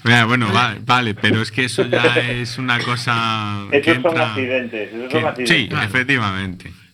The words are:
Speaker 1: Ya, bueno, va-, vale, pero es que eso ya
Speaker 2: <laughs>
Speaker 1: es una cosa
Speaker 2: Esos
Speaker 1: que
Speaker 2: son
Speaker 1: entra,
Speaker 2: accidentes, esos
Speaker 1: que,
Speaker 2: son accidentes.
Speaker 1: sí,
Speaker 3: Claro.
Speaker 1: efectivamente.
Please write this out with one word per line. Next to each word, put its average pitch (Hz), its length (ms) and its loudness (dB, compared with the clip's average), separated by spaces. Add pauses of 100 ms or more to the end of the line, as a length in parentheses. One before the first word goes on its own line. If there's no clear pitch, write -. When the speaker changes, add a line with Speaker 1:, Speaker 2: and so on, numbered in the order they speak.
Speaker 1:
Ya, 117 220 4
bueno, 117 260 2
va-, 117 320 2
vale, 123 300 2
pero 110 300 2
es - 80 -6
que 131 140 0
eso 123 200 0
ya 123 200 2
Speaker 2:
<laughs> 123 260 2
Speaker 1:
es 123 260 -6
una 123 220 0
cosa 113 920 -2
Speaker 2:
Esos 143 140 2
Speaker 1:
que 156 160 4
Speaker 2:
son - 60 0
Speaker 1:
entra, 165 240 2
Speaker 2:
accidentes, 117 640 -4
esos 120 160 -8
Speaker 1:
que, 151 100 0
Speaker 2:
son 151 80 0
accidentes. 127 300 0
Speaker 1:
sí, 110 120 0
Speaker 3:
Claro. 143 160 -2
Speaker 1:
efectivamente. 98 880 -2 (220)